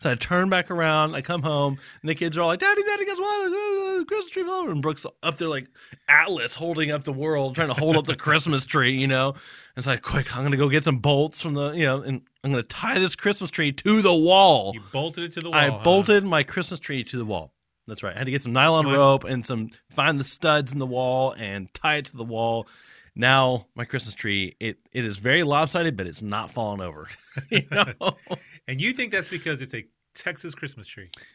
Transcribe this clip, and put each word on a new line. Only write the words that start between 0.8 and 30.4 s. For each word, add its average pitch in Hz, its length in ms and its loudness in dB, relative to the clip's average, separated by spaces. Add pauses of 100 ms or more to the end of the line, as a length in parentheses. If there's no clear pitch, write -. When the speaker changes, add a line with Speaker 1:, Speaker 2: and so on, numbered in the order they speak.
Speaker 1:
I 139 60 -2
come 170 200 -4
home, 143 360 0 (240)
and 151 80 -4
the 160 60 0
kids 160 220 -2
are 175 40 0
all 170 60 4
like, 175 120 0
"Daddy, 403 240 2
Daddy, 403 220 -2
guess 381 140 -4
what? 403 300 -2 (500)
The 330 80 -4
Christmas 392 240 -6
tree 381 120 -4
fell 359 100 -4
over." 349 180 -4
And 147 100 -2
Brooks 151 240 -4 (180)
up 156 140 -4
there 165 120 -4
like 135 180 -6 (400)
Atlas 151 480 4
holding 160 360 -2
up 147 120 -4
the 147 100 -6
world, 139 420 -2
trying 156 120 0
to 127 60 -2
hold 156 240 4
up 143 80 2
the 151 100 -4
Speaker 2:
<laughs> - 120 -6
Speaker 1:
Christmas 151 380 2
tree, 131 280 2
you 135 140 0
know? 131 240 2
And 135 60 -14 (400)
it's 127 100 -6
like, 127 140 0
"Quick, - 340 -4
I'm 131 80 -4
gonna 143 140 2
go 143 120 4
get 147 160 2
some 139 140 2
bolts 143 420 2
from 160 120 -4
the, 143 180 -2
you 165 140 -2
know, 135 160 0
and 127 200 -6 (220)
I'm 139 80 0
gonna 123 120 0
tie - 340 -4
this 185 180 2
Christmas 196 360 -2
tree 147 220 0
to 214 280 2
the 190 140 6
wall." 160 580 6
Speaker 2:
You 113 80 -12 (120)
bolted 160 320 -4
it 165 80 -12
to 170 80 -8
the 165 80 -8
Speaker 1:
I 151 200 4
Speaker 2:
wall, 131 100 -2
huh? 110 40 -10
Speaker 1:
bolted 196 400 6
my 165 200 0
Christmas 175 360 -6
tree 131 240 -6
to 127 140 -8
the 117 80 -4
wall. 87 280 -6 (340)
That's 107 160 -12
right. 92 120 -6
I - 40 -8
had 131 60 -4
to 127 60 -4
get 139 100 -2
some 117 120 -6
nylon 156 340 4
Speaker 2:
What? 139 80 2
Speaker 1:
rope 139 300 6
and 123 200 -4
some, 113 260 -4 (240)
find 143 240 0
the 135 40 -4
studs 147 480 0
in 143 80 -4
the 135 60 -2
wall 127 520 0
and 98 360 -8
tie 151 240 0
it 139 80 -6
to - 120 -20
the 117 60 -10
wall. 117 440 -2 (480)
Now 127 500 4 (100)
my 120 80 -8
Christmas 117 320 -8
tree, 98 460 -4
it, 110 160 -6 (160)
it 123 100 -4
is 104 140 -6
very 131 260 2
lopsided, 151 540 0
but 95 100 -6
it's 80 140 -10
not 107 300 -6
falling 104 300 -6
over. 78 320 -12
<laughs> - 40 -20 (320)
You 214 220 2
know? 185 460 -2 (500)
Speaker 2:
And 131 140 -6
you 226 100 -2
think 247 220 -6
that's 190 160 -4
because 156 320 -6
it's 131 120 -10
a 113 120 -12 (280)
Texas 170 400 -10